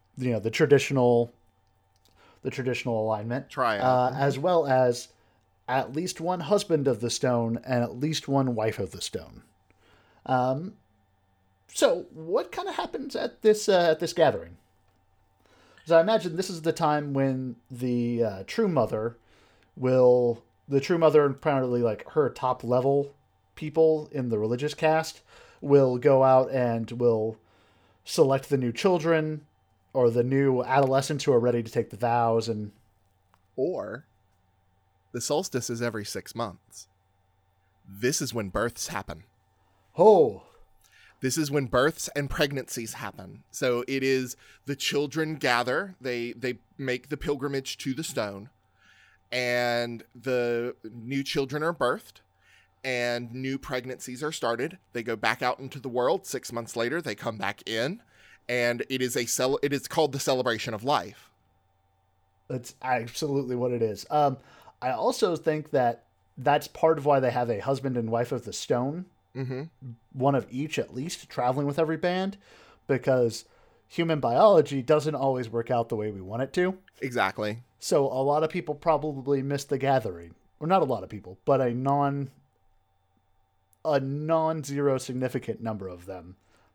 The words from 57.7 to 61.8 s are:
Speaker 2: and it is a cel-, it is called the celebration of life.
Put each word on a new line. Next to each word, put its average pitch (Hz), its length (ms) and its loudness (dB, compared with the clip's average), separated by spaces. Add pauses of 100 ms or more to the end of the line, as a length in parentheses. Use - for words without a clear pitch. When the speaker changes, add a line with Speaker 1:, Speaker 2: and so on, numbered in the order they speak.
Speaker 2:
and 120 400 -2
it 131 140 -4
is 127 160 -2
a 120 80 -2
cel-, 135 380 0
it 143 100 0
is 139 140 -6
called 151 240 0
the 139 80 -6
celebration 123 560 -2
of 107 80 -10
life. 117 480 -4 (1160)